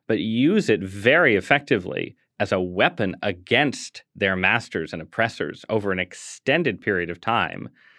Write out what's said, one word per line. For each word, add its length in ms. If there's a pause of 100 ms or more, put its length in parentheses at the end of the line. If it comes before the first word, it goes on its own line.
but 120
use 500
it 120
very 560
effectively 800 (220)
as 140
a 80
weapon 640
against 800 (120)
their 220
masters 560
and 80
oppressors 680
over 220
an 80
extended 840
period 300
of 100
time, 480 (300)